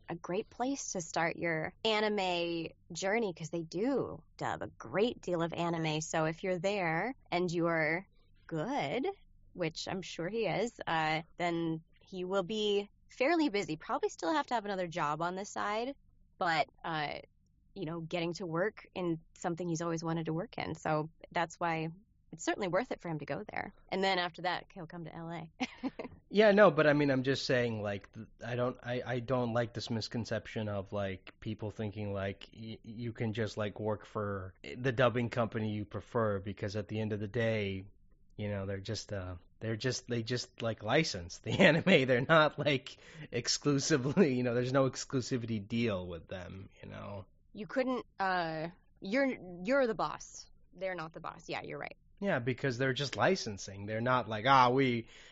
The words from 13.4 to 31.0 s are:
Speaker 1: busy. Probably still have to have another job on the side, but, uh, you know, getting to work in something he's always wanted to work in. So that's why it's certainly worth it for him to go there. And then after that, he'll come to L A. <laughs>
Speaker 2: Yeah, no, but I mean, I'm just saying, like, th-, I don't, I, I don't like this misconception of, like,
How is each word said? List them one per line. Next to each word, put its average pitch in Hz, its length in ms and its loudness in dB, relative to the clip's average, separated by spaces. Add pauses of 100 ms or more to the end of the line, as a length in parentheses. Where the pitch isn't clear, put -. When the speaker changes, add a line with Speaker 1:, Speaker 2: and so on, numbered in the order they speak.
Speaker 1:
busy. 185 280 -2
Probably 277 320 -2
still 330 240 -2
have 302 140 2
to - 80 -2
have 220 100 0
another 190 220 -2
job 156 340 -2
on 175 140 0
the 190 100 -4
side, 220 500 -4 (440)
but, 160 280 2 (180)
uh, 156 240 -2 (640)
you 190 100 -8
know, 165 160 -4
getting 170 340 -2
to 185 120 -8
work 170 480 -2
in 175 240 0 (200)
something 175 300 -2
he's 165 140 0
always 165 220 -2
wanted 165 220 -2
to 160 60 0
work 175 260 -4
in. 175 160 -2
So 156 360 0 (220)
that's 165 280 -2
why 165 280 0 (440)
it's 160 120 -12
certainly 220 240 0
worth 185 240 2
it - 80 -6
for 180 80 -6
him 160 100 -2
to 147 80 -10
go 160 160 -4 (100)
there. - 200 -6 (180)
And 190 120 0
then 190 160 4
after 175 240 -4
that, 170 220 -2 (100)
he'll 170 120 -12
come 170 180 -12
to 156 100 -12
L 165 160 -10
A. 165 180 -10 (340)
<laughs> 262 80 -4 (400)
Speaker 2:
Yeah, 208 200 8
no, 202 200 10
but 151 160 6
I 147 60 8
mean, 147 160 6
I'm 131 140 4
just 131 240 0
saying, 120 360 2
like, 101 300 -6
th-, 110 140 -14 (200)
I 120 80 -4
don't, 123 300 0
I, 123 220 -4
I 123 140 -2
don't 120 340 2
like 120 180 0
this - 160 -6
misconception 110 800 -4
of, 101 240 -4
like, 98 480 -4